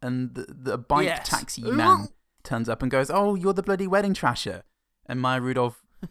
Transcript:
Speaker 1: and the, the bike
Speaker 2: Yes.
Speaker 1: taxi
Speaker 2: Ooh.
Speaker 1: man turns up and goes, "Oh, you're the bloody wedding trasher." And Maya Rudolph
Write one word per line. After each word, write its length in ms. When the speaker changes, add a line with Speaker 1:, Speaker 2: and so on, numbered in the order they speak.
Speaker 1:
and 340
the, 140
the 300
bike 280
Speaker 2:
Yes. 220
Speaker 1:
taxi 360
Speaker 2:
Ooh. 80
Speaker 1:
man 360
turns 260
up 140
and 80
goes, 200
"Oh, 260
you're 160
the 100
bloody 240
wedding 280
trasher." 480
And 140
Maya 200
Rudolph 420